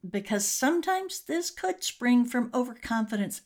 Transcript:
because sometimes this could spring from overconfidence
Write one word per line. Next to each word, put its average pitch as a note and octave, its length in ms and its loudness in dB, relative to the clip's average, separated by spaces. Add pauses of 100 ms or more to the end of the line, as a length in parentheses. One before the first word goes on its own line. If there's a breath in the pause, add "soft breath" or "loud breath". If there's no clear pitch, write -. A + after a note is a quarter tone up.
because G3+ 380 0
sometimes F4+ 720 0
this E4+ 320 -4
could F#4 320 -4
spring A#3+ 420 4
from A#3+ 260 0
overconfidence A3+ 960 -2